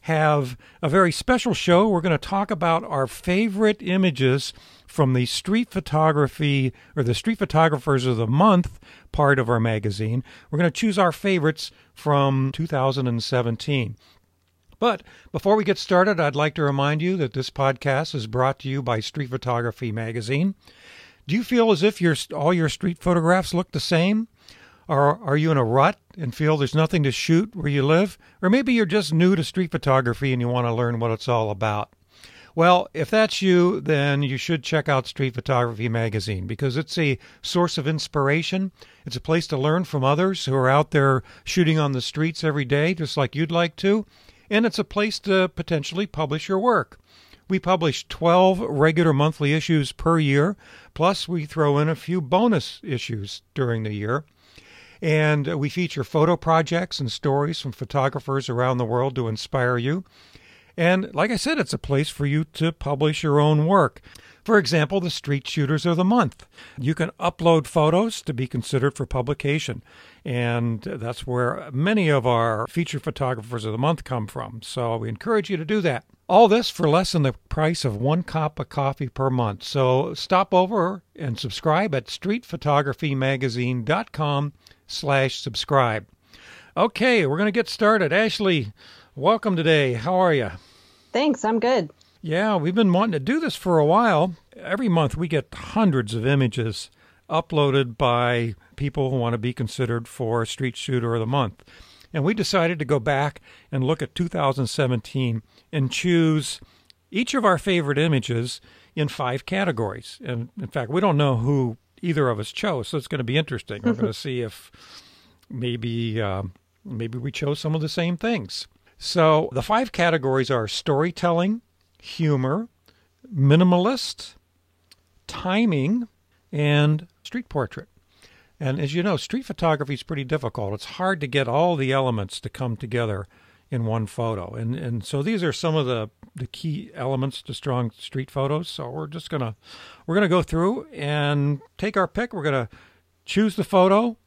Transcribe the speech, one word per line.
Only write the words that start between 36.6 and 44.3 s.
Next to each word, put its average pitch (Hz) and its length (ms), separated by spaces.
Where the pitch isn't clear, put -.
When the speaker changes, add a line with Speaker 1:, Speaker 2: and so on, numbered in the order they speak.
Speaker 1:
it's 156 200
a 143 220
source 175 360
of 151 120
inspiration. 160 840
It's 120 120
a - 40
place 165 260
to 147 100
learn 156 260
from 135 220
others 175 400
who 131 100
are 131 140
out 147 220
there 139 320
shooting 160 340
on 147 140
the 127 80
streets 156 420
every 151 220
day, 147 300
just 160 240
like 135 180
you'd 156 160
like 170 260
to. 202 280